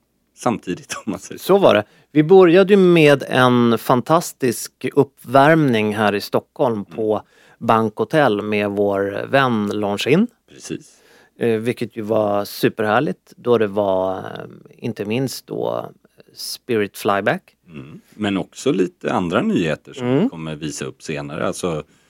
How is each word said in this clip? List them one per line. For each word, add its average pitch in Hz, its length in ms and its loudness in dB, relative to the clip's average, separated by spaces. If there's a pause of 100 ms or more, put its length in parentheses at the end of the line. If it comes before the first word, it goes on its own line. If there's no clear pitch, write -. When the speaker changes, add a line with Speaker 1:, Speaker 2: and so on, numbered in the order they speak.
(360)
Speaker 1:
samtidigt, - 580 -6
<laughs> - 120 -14
om 104 60 -6
man 85 80 -8
säger - 200 -16
så. - 60 -16
Speaker 2:
Så 190 120 4
var 147 180 6
det. 104 80 2 (280)
Vi 151 120 4
började 185 500 6
ju 208 60 6
med 160 480 6
en 123 500 4
fantastisk - 1080 -2 (100)
uppvärmning 131 1000 2
här 104 200 0
i 98 60 -4
Stockholm - 540 -4
Speaker 1:
Mm. 101 100 -8
Speaker 2:
på 107 360 -4 (360)
Bank 113 380 0
Hotel 113 460 0
med 104 300 -2
vår 101 580 -2
vän 123 440 0
Longines. 107 560 0 (200)
Speaker 1:
Precis. - 480 -14 (420)
Speaker 2:
Eh, 113 200 -2
vilket 113 380 -6
ju 113 40 -10
var 104 440 -2
superhärligt 117 920 -2
då 120 200 0
det 110 100 0
var, 95 500 -2
eh, 101 60 -12 (540)
inte 110 280 -8
minst 120 420 -6
då 58 440 -6 (420)
Spirit - 640 -6
Flyback. 107 580 -2 (120)
Speaker 1:
Mm. 85 320 -18 (100)
Men 101 280 -4
också - 340 -4
lite 170 420 -4
andra 95 280 0
nyheter 95 520 -2
som 123 140 -8
Speaker 2:
Mm. 135 160 2
Speaker 1:
vi 269 60 -2
kommer 80 260 -10
visa 73 300 -10
upp - 180 -14
senare. 71 440 -8
Alltså, 85 360 -6 (260)